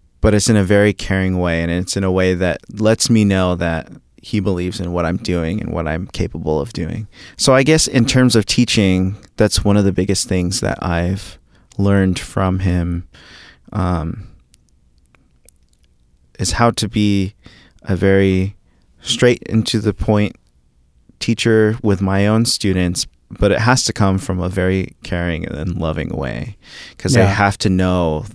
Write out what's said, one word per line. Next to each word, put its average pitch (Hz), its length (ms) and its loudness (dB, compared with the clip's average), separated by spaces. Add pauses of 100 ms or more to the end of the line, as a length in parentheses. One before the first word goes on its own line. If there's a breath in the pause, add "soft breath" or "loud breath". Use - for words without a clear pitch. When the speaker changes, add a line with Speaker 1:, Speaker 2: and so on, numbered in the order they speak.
(200)
Speaker 1:
But 107 140 2
it's 101 140 2
in 110 80 4
a 101 80 4
very 101 280 4
caring 95 460 -2
way, 85 240 0
and 85 80 -2
it's 90 260 -4
in 98 80 -2
a 92 80 0
way 92 220 2
that 87 260 -2 (180)
lets 110 320 2
me 110 140 4
know 92 320 2
that 82 340 -4 (280)
he - 220 -4
believes 92 400 -2
in 87 120 -6
what 87 120 0
I'm 85 120 -2
doing 87 440 -2
and 80 120 -6
what 80 160 -4
I'm 82 180 -4
capable 80 540 -4
of - 120 -6
doing. 85 360 -8 (280 loud breath)
So - 180 4
I 135 80 6
guess 156 260 2
in 117 180 2
terms 127 300 4
of 104 100 2
teaching, 95 720 2 (200)
that's - 280 2
one 101 120 4
of 104 80 4
the 95 80 2
biggest 95 360 -2
things 92 320 -2
that - 220 -4
I've 90 560 -4 (400 soft breath)
learned 98 400 2
from 92 420 -2
him, 87 480 -2 (640 loud breath)
um, 90 560 -4 (2000)
is - 140 -4
how 120 180 2
to 110 180 -2
be 101 460 0 (480 soft breath)
a 95 140 -2
very 95 600 2 (440)
straight 123 480 2
and 110 180 0
to 110 140 -2
the 107 140 0
point 104 420 0 (840)
teacher 110 640 2
with 98 180 0
my 98 260 0
own 110 180 2
students, 92 640 -2 (240)
but 101 220 0
it - 80 2
has 123 240 2
to - 80 -4
come 95 260 2
from 92 220 -4
a 90 80 -2
very 92 540 -2
caring 87 440 -4
and 80 300 -6
loving 80 340 -4
way, 64 460 -8 (420 loud breath)
'cause - 160 -2
they - 80 6
Speaker 2:
Yeah. 95 120 4
Speaker 1:
have 101 240 2
to 104 120 0
know 90 540 0 (100)